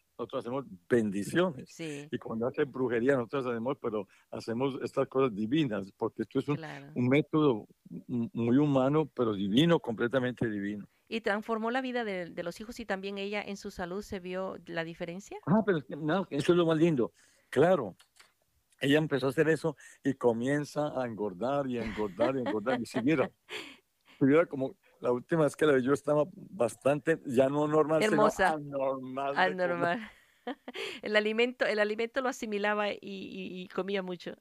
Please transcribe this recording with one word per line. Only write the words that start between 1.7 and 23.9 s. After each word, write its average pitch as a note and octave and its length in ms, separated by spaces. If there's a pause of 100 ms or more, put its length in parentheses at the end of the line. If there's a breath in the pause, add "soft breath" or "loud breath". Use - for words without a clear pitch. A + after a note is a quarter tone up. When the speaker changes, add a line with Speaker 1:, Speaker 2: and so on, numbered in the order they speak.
Speaker 2:
Sí. D3 400
Speaker 1:
Y - 80
cuando A#2 280
hace C#3 180
brujería, B2+ 520
nosotros B2 300
hacemos, A#2+ 340
pero G#2+ 260 (240 soft breath)
hacemos A#2+ 520
estas B2+ 260
cosas C3 260
divinas, G#2+ 600
porque A2+ 260
esto - 180
es - 80
un, D3 80
Speaker 2:
Claro. D3 380
Speaker 1:
un B2 140
método D3 580 (420)
m-, A#2 240
muy A#2 260
humano, C#3+ 560
pero A2+ 200
divino, A#2+ 460
completamente A#2+ 680
divino. G2+ 380 (220)
Speaker 2:
¿Y A3+ 120
transformó A3 500
la C4 120
vida B3 220
de, F#3 260
de F3 120
los F3 180
hijos A3+ 200
y A3 60
también G3 320
ella G3+ 240
en G3+ 140
su G3+ 140
salud F#3 320
se G3+ 180
vio F#3 360 (100)
la E3 180
diferencia? E3+ 600
Speaker 1:
Ah, G#3 180
pero F#3+ 140
es C#3 60
que, - 120
no, D#3+ 340
eso C#3+ 220
es E3+ 60
lo E3+ 80
más D#3+ 120
lindo. D3+ 340 (380 soft breath)
Claro, C#3+ 460 (840)
ella C#3 180
empezó C#3+ 280
a C#3 40
hacer D3+ 180
eso D#3 280 (260 loud breath)
y C3+ 120
comienza C3+ 880
a B2+ 60
engordar A2 600
y A#2+ 100
a A2+ 40
engordar G#2+ 540
y C3 40
a - 20
engordar. G#2+ 380
Y G#3+ 60
si - 140
viera, C3 300 (180)
Speaker 2:
<laughs> - 680